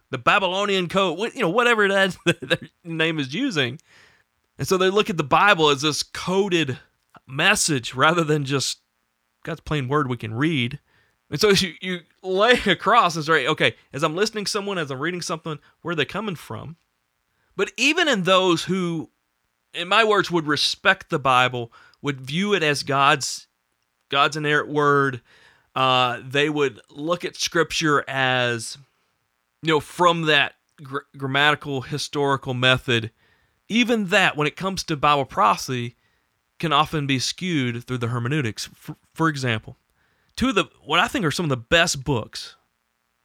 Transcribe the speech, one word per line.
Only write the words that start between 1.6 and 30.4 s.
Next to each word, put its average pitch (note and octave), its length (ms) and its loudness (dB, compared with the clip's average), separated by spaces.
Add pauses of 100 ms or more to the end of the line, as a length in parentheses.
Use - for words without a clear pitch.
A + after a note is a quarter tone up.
it G3 80 2
is G3 280 0
<laughs> - 60 -4
that E3+ 140 0
their E3 280 -4 (140)
name D#3+ 380 -4
is C3 120 -6
using. D#3+ 460 -2 (800)
And C#3 80 -4
so F#3+ 100 2
they F#3 140 2
look G#3 180 2
at F#3+ 80 -2
the D#3 80 -2
Bible E3 440 4
as C#3+ 140 2
this D3+ 200 -2
coded F3+ 760 -2 (480)
message D3+ 680 0
rather D#3+ 300 2
than D3 200 0
just C3 360 -4 (600)
God's E3 180 -10
plain C#3+ 280 -4
word C#3+ 200 0
we B2 80 -2
can A2 180 -10
read. C#3 440 -2 (520)
And D3 100 -6
so G#3 100 4
as F#3 120 6
you, E3+ 180 -4
you F#3 200 -6 (220)
lay G3 300 2
<laughs> A#3 140 2
across, F#3+ 500 2
it's D3+ 120 -6
right, D3+ 180 2
okay, D3+ 280 2 (180)
as C#3 100 -4
I'm D#3 140 -2
listening G#3+ 280 -2
to - 60 -6
someone, G3 280 -4
as D3 120 -6
I'm C3 100 -8
reading E3+ 220 -6
something, D#3+ 360 -8 (240)
where E3 100 -6
are E3 40 -4
they C#3 80 0
coming G3 320 -8
from? A#2 400 -14 (800)
But G#3 200 -4
even D#4 320 0
in G3+ 160 0
those F#3 400 4
who, E3+ 460 -4 (600)
in F3 160 -8
my G#3+ 160 4
words, G3+ 260 2
would E3 160 0
respect - 640 0
the E3 80 -2
Bible, B2+ 540 2 (300)
would C#3 180 -4
view F3 340 -2
it E3+ 80 0
as D3 200 0
God's, C#3 640 2 (600)
God's C#3+ 280 2
inerrant D3 320 0
word, C#3+ 520 2 (540)
uh, B2+ 500 2
they C#3 240 0
would C#3+ 400 0
look D#3+ 360 -6
at D#3 120 -8
Scripture D#3 720 0
as, B2+ 720 -2 (840)
you D#3 60 -2
know, D3+ 120 4
from E3+ 420 2
that C#3+ 320 2 (280)